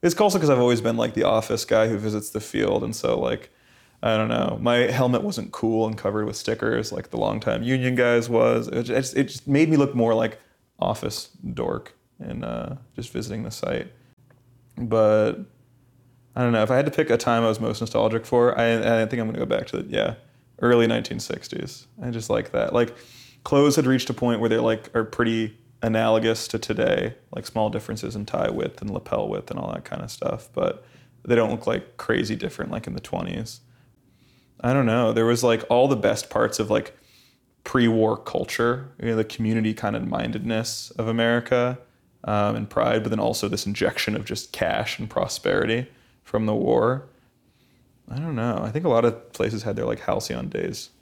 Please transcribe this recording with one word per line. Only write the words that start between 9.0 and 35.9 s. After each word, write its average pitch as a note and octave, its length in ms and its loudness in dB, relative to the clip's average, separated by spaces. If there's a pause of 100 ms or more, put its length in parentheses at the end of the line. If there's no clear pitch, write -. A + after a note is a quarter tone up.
it C#3 100 2
just - 220 -14
made D3 220 4
me D#3 80 4
look C#3+ 160 2
more A2+ 220 2
like A2 240 0 (400)
office - 500 -4 (240)
dork - 400 -6 (260)
and, - 240 -10
uh, - 260 -8 (260)
just - 180 -12
visiting A2 300 -8
the A2+ 80 -10
site. - 400 -6 (880)
But A2 580 4 (1000)
I B2 80 -2
don't A#2+ 100 2
know. A2 100 4
If A2 80 0
I B2+ 60 4
had C#3 80 4
to D3 60 -2
pick D3+ 180 0
a A#2 80 4
time A#2 260 2
I A2+ 40 4
was A2 120 2
most A2+ 220 -4
nostalgic A2+ 440 0
for, A#2+ 320 4
I, A#2 440 4
I A2 40 2
think A#2+ 160 -4
I'm A2 60 -2
gonna A2 120 -6
go - 60 -2
back - 220 -2
to, - 200 -6
yeah, - 280 0 (460)
early A#2+ 260 6
nineteen - 320 -2
sixties. - 680 -10 (140)
I B2 80 -8
just A2+ 200 -8
like A2 220 0
that. A#2 220 -2
Like, A#2+ 220 2 (480)
clothes C#3+ 320 4
had D3+ 100 4
reached C3 240 2
a B2 40 -2
point A#2 260 0
where A2+ 100 2
they're, A2+ 120 4
like, A2+ 340 0
are A2+ 80 2
pretty A2+ 540 -2 (260)
analogous A2+ 640 2
to A2 120 -4
today, A2+ 560 0 (200)
like, A2+ 100 -10
small G#2+ 240 -2
differences A2 460 -6
in G#2 100 -8
tie - 240 -2
width - 320 -6
and G#2 100 -6
lapel - 380 -4
width G1+ 220 -8
and - 80 -8
all - 140 -6
that - 100 -10
kind - 180 -10
of - 100 -10
stuff. - 420 -6
But - 320 -4 (420)
they A#2+ 80 4
don't A2+ 160 2
look, A2+ 160 -4
like, G#2+ 300 -4
crazy - 380 -2
different, - 360 -8
like, - 160 -8
in - 60 -8
the - 60 -8
twenties. - 640 -8 (1000)
I B2 100 2
don't C3+ 120 4
know. A2+ 260 4
There A2+ 140 4
was, A#2+ 180 4
like, A2+ 260 4
all B2 180 6
the C3+ 80 4